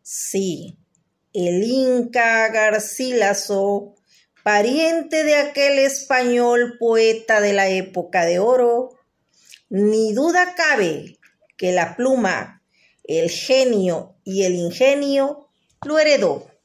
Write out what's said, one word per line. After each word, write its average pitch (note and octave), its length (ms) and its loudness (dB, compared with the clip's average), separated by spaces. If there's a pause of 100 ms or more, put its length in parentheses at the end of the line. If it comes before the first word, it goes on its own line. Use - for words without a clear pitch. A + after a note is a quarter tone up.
Sí, F#3+ 760 -8 (560)
el F3+ 300 -2
Inca A#3+ 840 0
Garcilaso, G#3+ 1500 -2 (480)
pariente D#4 800 0
de D4+ 120 2
aquel C#4+ 440 2
español A#3+ 1000 0
poeta A3+ 600 2
de G3+ 120 2
la G3 140 2
época F#3 580 -2
de F3 140 0
oro, A#3+ 580 2 (720)
ni G#3+ 440 0
duda F4 420 0
cabe B3+ 600 -2 (400)
que F3+ 160 -2
la E3+ 240 -2
pluma, A#3+ 680 -2 (400)
el E3 260 -2
genio A3+ 920 0
y F#3+ 200 -4
el F3+ 120 0
ingenio C#4 920 -2 (340)
lo D4+ 160 0
heredó. G#3 500 0 (160)